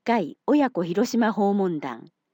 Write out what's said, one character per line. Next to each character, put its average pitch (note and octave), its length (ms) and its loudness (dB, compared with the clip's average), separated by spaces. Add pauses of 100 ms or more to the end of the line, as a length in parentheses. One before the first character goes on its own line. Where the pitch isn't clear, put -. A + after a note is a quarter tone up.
回 A3+ 420 -2
親 C#4 240 2
子 F3 140 -4
広 F#3+ 260 0
島 A3+ 220 2
訪 G3+ 220 2
問 F#3 260 0
団。 B2+ 300 -12 (240)